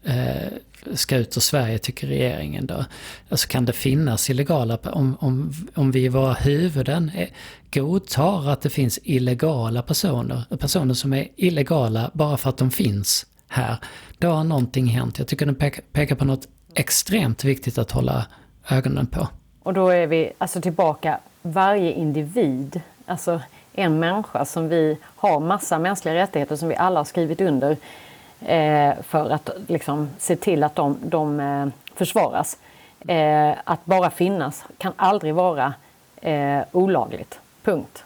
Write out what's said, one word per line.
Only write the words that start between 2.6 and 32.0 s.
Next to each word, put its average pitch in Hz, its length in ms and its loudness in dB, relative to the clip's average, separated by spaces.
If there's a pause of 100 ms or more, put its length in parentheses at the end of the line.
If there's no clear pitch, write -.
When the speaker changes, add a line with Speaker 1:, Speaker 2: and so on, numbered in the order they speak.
Speaker 1:
då. 127 180 -4 (460)
Alltså, - 180 -2
kan 127 160 0
det 120 80 0
finnas 135 580 0
illegala 127 460 0
pe-, - 140 -8
om, 131 300 0
om, 135 320 -2 (220)
om 135 160 2
vi 127 140 2
i 127 40 2
våra 131 240 2
huvuden 147 800 0
är, - 140 -4 (520)
godtar 160 720 0
att 139 120 0
det 143 80 0
finns 131 320 0
illegala 123 800 0
personer, 123 760 -2
personer 135 380 0
som 135 180 -2
är 135 240 -2
illegala 139 760 2
bara 151 220 0
för 131 140 0
att 131 80 -4
de 131 120 2
finns 101 560 0 (220)
här, 113 280 -2 (420)
då 170 120 2
har 160 140 2
någonting 131 420 2
hänt. 117 320 0
Jag 139 100 -4
tycker 143 180 0
den 139 100 0
pek-, 143 240 -2 (120)
pekar 143 240 2
på - 80 0
något 135 240 0 (260)
extremt 143 680 0
viktigt 135 340 0
att 117 120 0
hålla 123 360 0 (420)
ögonen 131 380 2
på. - 220 -4 (340)
Speaker 2:
Och 185 120 -2
då 185 140 4
är 175 180 4
vi 160 320 2
alltså 175 220 -2
tillbaka, 165 580 0 (240)
varje 190 500 2
individ, 151 880 -2 (260)
alltså 170 340 -2 (320)
en 165 260 2
människa 170 460 0
som 165 240 -4
vi 156 300 2 (180)
har 165 240 2
massa 175 380 0
mänskliga 170 360 -2
rättigheter 160 420 0
som 160 120 -4
vi 156 80 -2
alla 180 240 2
har 143 40 0
skrivit 165 360 -2
under, 147 360 2 (640)
eh, 151 520 4 (100)
för 151 280 0
att, 151 200 -2 (160)
liksom, 151 420 -2 (100)
se - 180 0
till 165 260 0
att 147 120 0
de, 143 300 0
de, 151 360 -2
eh, 143 260 -2 (280)
försvaras. - 640 0 (500)